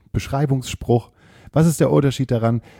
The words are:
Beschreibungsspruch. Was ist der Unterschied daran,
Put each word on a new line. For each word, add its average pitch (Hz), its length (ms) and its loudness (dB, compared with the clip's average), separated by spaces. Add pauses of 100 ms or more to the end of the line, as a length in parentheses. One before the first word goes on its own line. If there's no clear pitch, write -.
(140)
Beschreibungsspruch. 131 960 -2 (440)
Was 160 140 4
ist 160 140 0
der 147 100 2
Unterschied 139 400 0
daran, 117 300 0 (180)